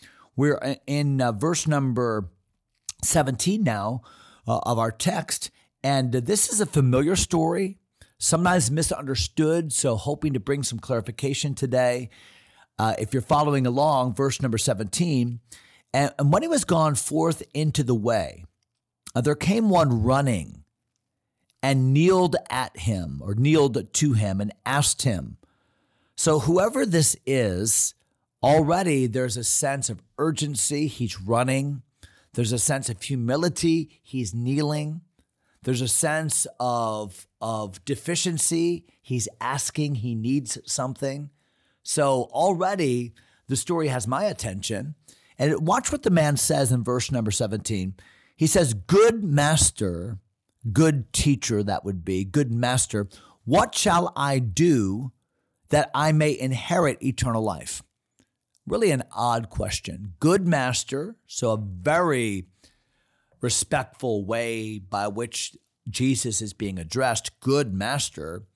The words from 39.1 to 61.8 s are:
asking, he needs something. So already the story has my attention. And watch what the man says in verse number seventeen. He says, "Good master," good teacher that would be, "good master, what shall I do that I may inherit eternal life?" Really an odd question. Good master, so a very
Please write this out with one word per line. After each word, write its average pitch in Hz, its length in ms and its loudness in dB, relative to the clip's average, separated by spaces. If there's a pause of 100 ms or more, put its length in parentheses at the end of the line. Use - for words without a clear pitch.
asking, 139 540 -4
he 117 200 -4
needs 127 500 -2
something. 139 640 -6 (520)
So 139 480 0
already 165 840 0 (340)
the 131 100 -2
story 165 320 -2
has 127 180 -2
my 131 160 0
attention. 120 720 -4 (420)
And 151 300 0
watch 240 240 0
what 294 120 -4
the 208 80 2
man 151 260 4
says 139 340 2
in 123 100 2
verse 123 300 -2
number 117 180 0
seventeen. 98 640 -2 (420)
He 156 100 2
says, 151 260 4
"Good 208 480 4
master," 139 1000 0 (520)
good 143 400 2
teacher 117 500 0
that 101 220 -4
would 92 220 -8
be, 95 180 -2
"good 117 300 -2
master, 120 560 -2 (340)
what 190 320 2
shall 175 400 2
I 139 240 0
do 120 720 2 (600)
that 147 220 2
I 156 200 2
may 151 260 2
inherit 131 640 -2
eternal 120 400 0
life?" 87 400 -6 (800)
Really 214 260 0
an 131 200 0
odd 117 380 -2
question. 95 720 -6
Good 180 260 4
master, 143 720 -2 (100)
so - 240 -2
a 107 100 0
very 110 840 0 (960)